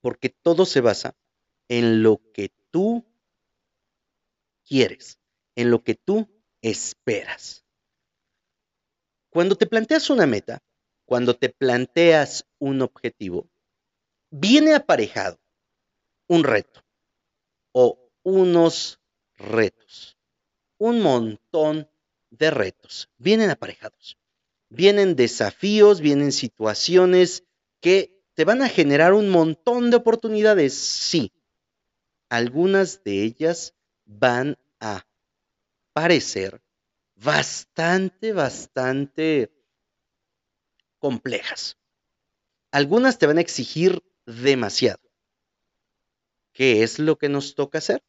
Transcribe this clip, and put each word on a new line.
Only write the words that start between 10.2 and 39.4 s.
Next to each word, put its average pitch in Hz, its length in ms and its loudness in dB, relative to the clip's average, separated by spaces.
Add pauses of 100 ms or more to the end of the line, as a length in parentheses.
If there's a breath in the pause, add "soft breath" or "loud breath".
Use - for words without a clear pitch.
meta, 117 380 -4 (420)
cuando 120 320 0
te 127 120 -4
planteas 143 1000 0 (120)
un 139 220 -4
objetivo, 101 680 -8 (800)
viene 269 440 2
aparejado 107 640 -2 (880)
un 170 160 2
reto 110 400 -2 (880)
o - 380 0 (120)
unos 180 800 0 (340)
retos, - 840 -6 (600)
un 233 220 -2
montón 151 880 -2 (400)
de 151 200 0
retos. - 680 -8
Vienen 208 320 2
aparejados, - 680 -14 (520)
vienen 190 480 2
desafíos, 190 840 2
vienen 143 300 0
situaciones 175 1120 0 (360)
que 185 340 0 (200)
te 160 100 0
van 240 180 2
a 254 60 0
generar 156 460 4
un 208 160 2
montón 208 600 0
de 240 60 4
oportunidades, 214 800 0
sí. - 580 -6 (960)
Algunas 160 760 -2
de 101 200 -4
ellas 156 520 -6 (300)
van 123 540 -2 (200)
a 104 280 -12 (840)
parecer 135 720 -2 (540)
bastante, 165 1160 -4
bastante 139 1200 -4 (1500)